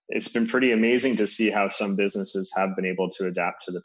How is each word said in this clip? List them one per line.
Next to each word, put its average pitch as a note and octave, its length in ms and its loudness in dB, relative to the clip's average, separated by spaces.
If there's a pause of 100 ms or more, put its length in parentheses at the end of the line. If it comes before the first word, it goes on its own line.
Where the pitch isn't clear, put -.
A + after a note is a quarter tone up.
it's - 200 -4
been A#2 180 0
pretty B2+ 260 2
amazing A#2 440 4
to G#2 100 2
see G#2+ 240 2
how G2 180 2
some G2+ 280 -2
businesses G2 600 -2
have F#2+ 200 0
been F#2+ 100 -2
able F#2 240 -2
to F#2+ 160 -6
adapt F2+ 380 -4
to F#2 80 -10
the F2 120 -8